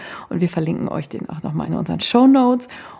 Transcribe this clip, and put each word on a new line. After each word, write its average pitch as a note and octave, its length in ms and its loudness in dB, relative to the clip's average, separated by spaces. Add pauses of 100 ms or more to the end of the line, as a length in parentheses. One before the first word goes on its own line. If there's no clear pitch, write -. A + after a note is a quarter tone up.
(300)
und E3+ 100 -2
wir F3 80 2
verlinken D#3+ 400 -4
euch - 200 -6
den - 200 -10
auch D#3 160 -12
nochmal D#3 240 -4
in D#3+ 60 -2
unseren E3 260 -4
Shownotes. B3+ 640 4 (320)